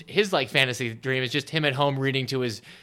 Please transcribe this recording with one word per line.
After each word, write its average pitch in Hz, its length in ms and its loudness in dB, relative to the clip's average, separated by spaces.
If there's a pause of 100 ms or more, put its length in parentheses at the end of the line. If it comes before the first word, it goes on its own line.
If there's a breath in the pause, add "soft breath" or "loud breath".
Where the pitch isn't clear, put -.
his, 196 260 0
like, 135 160 2
fantasy 127 420 2
dream 131 300 -2
is 127 100 -2
just 147 200 -2
him 156 140 0
at 139 100 2
home 139 240 2
reading 135 280 0
to 131 120 -2
his 120 240 -2 (200 loud breath)